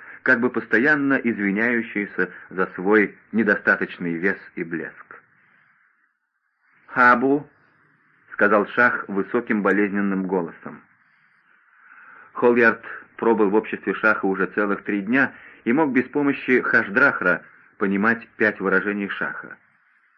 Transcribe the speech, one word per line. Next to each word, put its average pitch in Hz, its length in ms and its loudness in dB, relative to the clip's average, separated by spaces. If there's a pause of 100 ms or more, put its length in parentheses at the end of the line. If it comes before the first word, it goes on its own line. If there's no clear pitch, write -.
(220)
как 123 180 2
бы 123 80 0
постоянно 139 680 0
извиняющийся 104 1160 -2 (180)
за 90 260 -2
свой 98 440 2 (140)
недостаточный 101 840 -2
вес 90 240 -4 (160)
и 90 100 -8
блеск. - 580 -12 (1600)
«Хабу», 127 640 2 (840)
сказал 104 360 2
шах 123 400 0
высоким 98 540 -2
болезненным 98 640 0
голосом. 87 540 -6 (1500)
Холгарт 120 500 2 (340)
пробыл 110 340 2
в 101 40 -2
обществе 107 380 -2
шаха 107 320 0
уже 95 220 0
целых 101 380 -4
три 101 180 -4
дня 123 320 -2 (300)
и 117 100 0
мог 147 180 0
без 127 160 0
помощи 135 540 0
Хашдрахра 101 800 0 (340)
понимать 104 500 0 (120)
пять 107 200 0
выражений 98 500 -2
шаха. - 500 -10 (600)